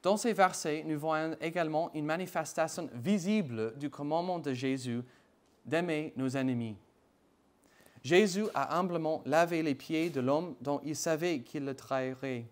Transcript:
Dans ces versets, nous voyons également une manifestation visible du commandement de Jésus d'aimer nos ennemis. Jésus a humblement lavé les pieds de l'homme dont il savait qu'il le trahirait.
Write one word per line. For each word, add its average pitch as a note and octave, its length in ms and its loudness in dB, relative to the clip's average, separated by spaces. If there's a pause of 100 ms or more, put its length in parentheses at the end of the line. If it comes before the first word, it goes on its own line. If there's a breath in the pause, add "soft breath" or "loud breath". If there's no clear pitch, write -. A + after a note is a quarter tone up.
Dans G3 140 4
ces A3+ 160 2
versets, E3 540 2
nous D3+ 120 0
voyons D#3 420 0
également E3 540 0
une D3+ 100 -2
manifestation D#3+ 880 -2
visible C#3 880 0
du C#3+ 120 -4
commandement E3+ 480 -2
de C#3+ 140 -2
Jésus B2+ 500 -2 (640 loud breath)
d'aimer D#3 520 -2
nos C3 140 -2
ennemis. A#2+ 460 -2 (1300 loud breath)
Jésus F#3+ 520 4
a C#3 240 0
humblement E3 480 0
lavé E3 360 4
les D3 140 2
pieds E3 340 -2
de C#3 100 -2
l'homme D3 400 0
dont C#3+ 220 -2
il D3 140 -4
savait D#3+ 460 0
qu'il C#3+ 220 -6
le C3+ 120 -4
trahirait. C3 760 -4